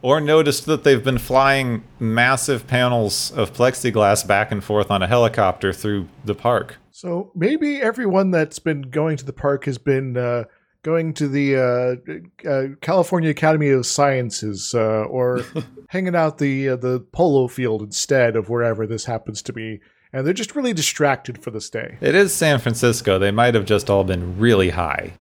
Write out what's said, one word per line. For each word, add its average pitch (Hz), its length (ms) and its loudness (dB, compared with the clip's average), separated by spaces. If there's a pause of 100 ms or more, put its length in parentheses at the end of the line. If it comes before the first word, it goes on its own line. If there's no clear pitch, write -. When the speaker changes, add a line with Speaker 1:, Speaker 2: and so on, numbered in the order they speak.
Speaker 1:
or 143 200 2
noticed 147 460 2
that 143 180 0
they've 131 180 4
been 127 140 0
flying 131 640 0 (160)
massive 123 680 0
panels 123 680 0
of 110 200 -2
plexiglass 107 720 2
back 101 240 2
and 101 140 -6
forth 104 260 0
on 101 140 2
a 87 40 -2
helicopter 107 680 2
through 101 340 -6 (160)
the 104 120 -4
park. - 420 -2 (140)
Speaker 2:
So 180 440 -8
maybe 277 460 -2
everyone 202 500 0
that's 156 280 -2
been 147 240 -4
going 151 340 -4
to 127 80 -12
the 139 80 -12
park 139 320 -2
has 131 120 -4
been, 135 380 -2
uh, 120 300 -2 (380)
going 160 320 -2
to 147 120 -2
the, 139 280 2 (920)
uh, - 20 -6
uh, 135 200 0 (120)
California 170 520 0
Academy 156 380 2
of 131 180 2
Sciences, 123 880 -2
uh, 110 300 0
or 123 360 -2 (240)
Speaker 3:
<laughs> - 240 -20
Speaker 2:
hanging 185 260 -4
out 156 220 0
the, 135 320 0
uh, 127 60 0
the 127 240 -2 (120)
polo 139 360 2
field 117 340 -4
instead 117 540 0
of 104 140 -2
wherever 117 360 -2
this 110 200 -6
happens 110 360 -8
to - 100 -12
be. 110 280 -10 (340)
And 135 140 -2
they're 180 80 0
just 208 200 -8
really 254 180 -2
distracted 135 720 -2
for - 60 -10
this 107 220 -12
day. - 300 -10
Speaker 1:
It 139 120 2
is 190 220 4
San 151 240 2
Francisco. 113 580 2
They 98 140 2
might 117 240 4
have 101 100 2
just 104 240 0
all 98 140 4
been 90 340 -4
really 101 320 4
high. 80 440 -4 (120)